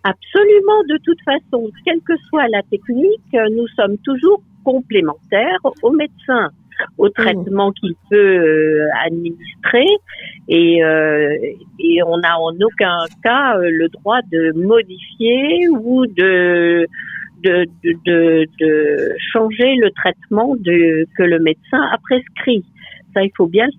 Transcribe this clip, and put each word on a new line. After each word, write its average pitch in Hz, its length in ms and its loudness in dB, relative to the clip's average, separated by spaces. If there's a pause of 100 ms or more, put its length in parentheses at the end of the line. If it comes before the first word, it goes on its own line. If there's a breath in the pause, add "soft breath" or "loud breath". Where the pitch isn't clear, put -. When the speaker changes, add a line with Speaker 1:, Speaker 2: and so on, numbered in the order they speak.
Speaker 1:
Absolument, 415 840 2
de 302 140 -2
toute 330 200 0
façon, 254 460 -4 (160)
quelle 339 160 -2
que - 120 -4 (160)
soit 294 180 0
la 214 160 -2
technique, 254 580 -2 (140)
euh, 226 200 2
nous 233 200 -2
sommes 202 240 0
toujours 285 420 0 (220)
complémentaires 233 960 -2 (240)
au 233 80 2
médecin, 269 580 -2 (480 loud breath)
au 196 100 2
Speaker 2:
Mm. 208 80 0
Speaker 1:
traitement 202 560 -2
qu'il 196 220 -8 (160)
peut, 208 60 0
euh, 156 720 2 (180)
administrer, 170 800 -2 (640 loud breath)
et, 170 360 2
euh, 156 520 0 (440)
et 170 240 2
on 170 140 -2
n'a 170 220 0
en 165 220 -4
aucun 185 440 0 (180)
cas, 247 340 2
euh, 175 120 0
le 165 200 0
droit 220 300 -2 (120)
de 160 220 0
modifier 226 1160 0
ou 254 380 0
de, 175 800 2 (560 loud breath)
de, 180 220 2 (180)
de, 170 100 -2 (120)
de, 165 400 2 (140)
de 151 540 0 (200)
changer 226 420 0
le 220 160 2
traitement 214 680 -2
de, 165 460 2 (120)
que 196 60 2
le 165 160 2
médecin 160 420 -2 (100)
a - 80 -2
prescrit. 247 640 -2 (500 loud breath)
Ça, 196 100 0
il 196 140 -2
faut 180 100 2
bien 196 200 0
le 277 120 -4